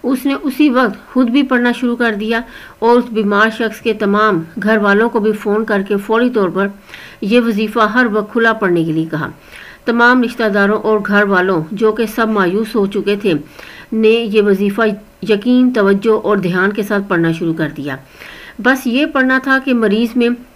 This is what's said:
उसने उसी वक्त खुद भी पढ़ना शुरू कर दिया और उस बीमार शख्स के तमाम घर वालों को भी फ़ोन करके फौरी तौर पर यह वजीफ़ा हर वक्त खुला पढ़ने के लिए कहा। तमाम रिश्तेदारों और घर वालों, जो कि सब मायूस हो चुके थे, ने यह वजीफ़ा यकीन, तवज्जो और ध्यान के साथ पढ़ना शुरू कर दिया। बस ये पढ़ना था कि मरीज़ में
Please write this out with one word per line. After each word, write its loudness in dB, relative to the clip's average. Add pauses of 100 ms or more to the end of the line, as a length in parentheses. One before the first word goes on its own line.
उसने 0
उसी 2
वक्त 0 (120)
खुद 2
भी 2
पढ़ना 0
शुरू -2
कर -2
दिया -2 (380)
और 4
उस 0
बीमार 2
शख्स -6
के -2
तमाम 0 (140)
घर 0
वालों 2
को -2
भी 2
फ़ोन -2
करके -2
फौरी 0
तौर 0
पर -2 (520)
यह 2
वजीफ़ा 0
हर 0
वक्त -2
खुला 2
पढ़ने 0
के -4
लिए 0
कहा। -6 (560)
तमाम 4
रिश्तेदारों 0
और 0
घर 2
वालों, 0 (100)
जो 2
कि -2
सब -2
मायूस 0
हो 2
चुके -2
थे, 0 (600)
ने 4
यह 2
वजीफ़ा 0 (380)
यकीन, 2
तवज्जो 2
और 0
ध्यान 0
के -4
साथ -4
पढ़ना 2
शुरू -2
कर -4
दिया। -8 (640)
बस 0
ये 2
पढ़ना 0
था 0
कि -2
मरीज़ 0
में 2 (200)